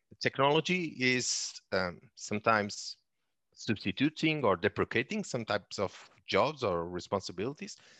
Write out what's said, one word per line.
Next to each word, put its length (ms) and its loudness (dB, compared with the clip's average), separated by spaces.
technology 800 2
is, 640 0
um, 280 0
sometimes 840 0
substituting 880 -2
or 120 6
deprecating 680 0
some 220 -4
types 320 -4
of 140 0
jobs 380 2
or 260 0
responsibilities, 880 -4